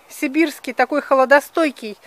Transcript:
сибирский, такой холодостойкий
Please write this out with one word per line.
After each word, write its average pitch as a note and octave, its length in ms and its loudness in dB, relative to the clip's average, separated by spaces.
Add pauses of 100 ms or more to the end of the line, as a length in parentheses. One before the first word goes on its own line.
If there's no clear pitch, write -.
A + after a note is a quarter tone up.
сибирский, D4 640 -4
такой C4+ 280 0
холодостойкий C4+ 1040 0